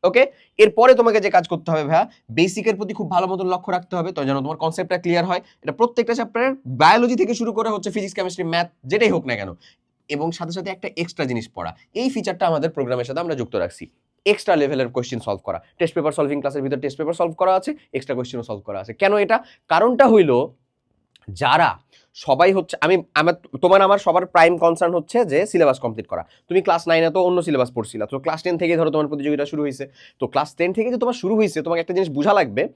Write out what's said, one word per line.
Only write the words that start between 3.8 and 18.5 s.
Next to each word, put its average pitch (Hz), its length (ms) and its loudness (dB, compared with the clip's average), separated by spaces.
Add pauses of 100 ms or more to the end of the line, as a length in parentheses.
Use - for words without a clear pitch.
হবে, 175 160 -4
তো 147 120 -6
যেন 135 120 -2
তোমার 143 200 -6
কনসেপ্টটা 175 420 -4
ক্লিয়ার 170 260 0
হয়। 180 160 -2 (220)
এটা 147 100 -6
প্রত্যেকটা 233 420 0
চ্যাপ্টারের, 233 380 -4 (140)
বায়োলজি 190 500 4
থেকে 240 180 0
শুরু 226 180 -4
করে 214 160 -4
হচ্ছে 208 220 -6
ফিজিক্স, 202 240 -6
কেমিস্ট্রি, 185 300 -6
ম্যাথ, 170 240 -2 (220)
যেটাই 208 240 2
হোক 160 120 -4
না 123 100 -4
কেন, 98 140 -8 (580)
এবং 151 240 -4
সাথে 170 200 -10
সাথে 185 180 -10
একটা 185 260 -12
এক্সট্রা 165 280 -6
জিনিস 117 300 -4
পড়া। 82 200 -10 (200)
এই 254 160 -2
ফিচারটা 196 360 -4
আমাদের 160 240 0
প্রোগ্রামের 123 340 -4
সাথে 135 160 -8
আমরা 170 140 -4
যুক্ত 123 220 -8
রাখছি, 90 280 -6 (420)
এক্সট্রা 202 300 2
লেভেলের 139 320 0
কোশ্চেন 123 320 -6
সলভ 101 280 -6
করা। 85 100 -6 (200)
টেস্ট 165 160 -2
পেপার 151 180 -2
সলভিং 143 280 -2
ক্লাসের 139 220 -6
ভিতর 135 180 -4
টেস্ট 135 180 -6
পেপার 156 160 -4
সলভ 170 260 -2
করা 190 180 2
আছে, 185 120 -6 (220)
এক্সট্রা 131 260 -6
কোশ্চেনও 123 240 -8
সলভ 107 260 -10